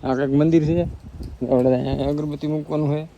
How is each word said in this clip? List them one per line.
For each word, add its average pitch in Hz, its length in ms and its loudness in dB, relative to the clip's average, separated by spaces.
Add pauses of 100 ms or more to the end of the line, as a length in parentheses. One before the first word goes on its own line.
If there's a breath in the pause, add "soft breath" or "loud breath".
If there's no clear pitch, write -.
આ 131 120 -2
કંઈક 135 160 0
મંદિર 156 360 4
છે. 165 200 0 (640)
આપણે 131 220 4
અહીંયા 135 340 -2
અગરબત્તી 147 380 -4
મૂકવાનું 151 420 -2
હોય. 151 300 -4